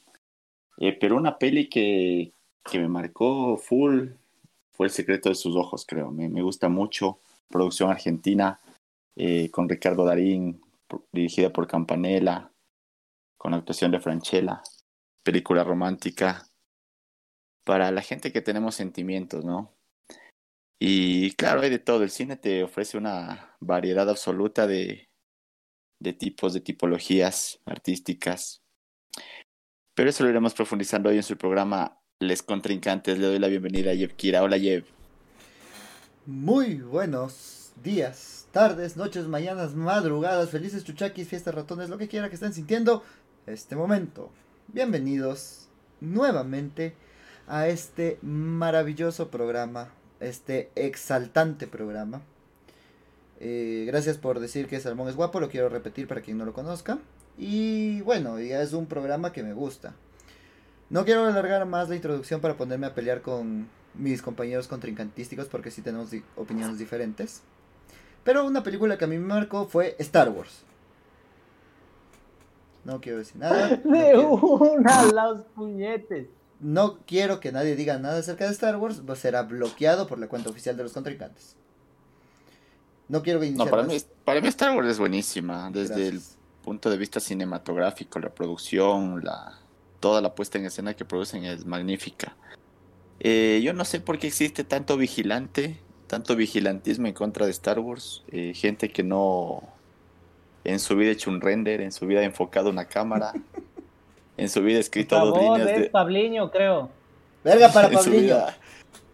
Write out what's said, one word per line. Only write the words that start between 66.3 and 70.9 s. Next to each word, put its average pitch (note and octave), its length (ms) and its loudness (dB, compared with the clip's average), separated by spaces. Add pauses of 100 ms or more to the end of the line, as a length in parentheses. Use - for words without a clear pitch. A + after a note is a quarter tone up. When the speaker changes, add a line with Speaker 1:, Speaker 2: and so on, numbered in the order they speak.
Speaker 2:
opiniones A2 420 -6
diferentes. A2+ 640 -8 (800)
Pero C#4 200 4
una C4+ 180 0
película G#3 360 0
que E3 60 0
a D#3+ 40 -2
mí D#3+ 100 -2
me F3 80 -4
marcó G3+ 400 -2
fue F3+ 320 2
Star D3 300 6
Wars. F#2+ 340 -10 (2250)